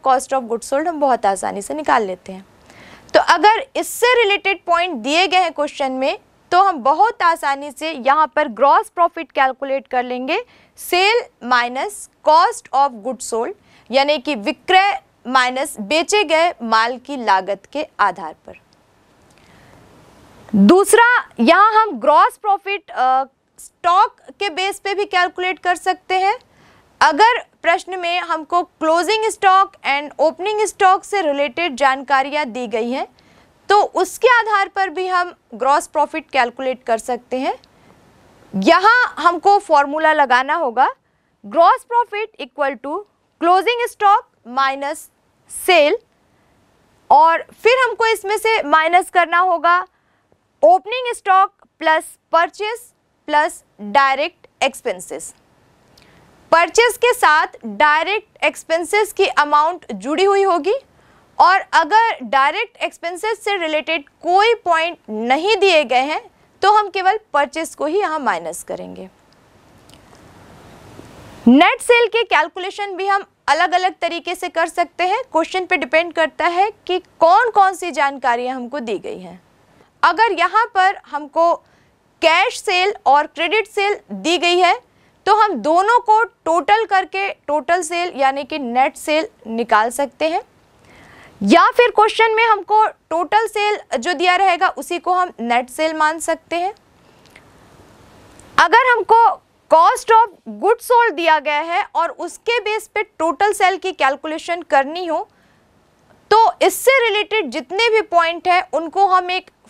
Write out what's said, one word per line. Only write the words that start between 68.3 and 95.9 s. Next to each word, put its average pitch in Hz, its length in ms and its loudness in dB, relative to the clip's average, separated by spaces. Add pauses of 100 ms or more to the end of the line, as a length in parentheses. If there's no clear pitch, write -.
करेंगे। 185 460 -14 (2500)
नेट 349 320 6
सेल 480 260 4
के 453 160 -2
कैलकुलेशन 370 760 -4
भी 381 100 -6
हम 392 180 -2 (240)
अलग-अलग 359 540 0
तरीके 339 320 -6
से 359 140 -8
कर 330 180 -4
सकते 349 380 -6
हैं। 415 180 -2
क्वेश्चन 359 440 -4
पे 370 100 -2
डिपेंड 320 360 -2
करता 320 340 -2
है 370 260 0 (140)
कि 359 120 -2
कौन-कौन 392 760 2
सी 349 160 -10
जानकारियाँ 262 640 -4
हमको 247 240 -10
दी 220 180 -6
गई 104 200 -12
हैं। 180 240 -20 (600)
अगर 370 300 2
यहाँ 370 340 0
पर 381 400 0
हमको 302 480 -2 (680)
कैश 359 380 2
सेल 381 340 -2 (120)
और 294 200 2
क्रेडिट 349 400 -4
सेल 403 340 -4 (120)
दी 294 260 -2
गई 349 200 0
है, 370 220 2 (460)
तो 403 80 4
हम 427 200 2
दोनों 349 460 2
को 427 240 2
टोटल 415 600 -2
करके 381 460 -2
टोटल 302 520 -2
सेल 349 340 -6
यानी 269 280 -2
कि 311 140 -8
नेट 262 380 -2
सेल 311 320 -4 (180)
निकाल 226 440 0
सकते 285 380 -4
हैं, 359 140 -4 (1000)
या 339 280 4
फिर 480 200 4
क्वेश्चन 440 440 2
में 453 100 2
हमको 427 420 2
टोटल 392 600 -2
सेल 415 520 -4
जो 285 140 -4
दिया 359 240 -2
रहेगा, 370 320 0
उसी 339 300 -8
को 359 140 -4
हम 359 280 -4
नेट 240 300 -4
सेल 320 240 -4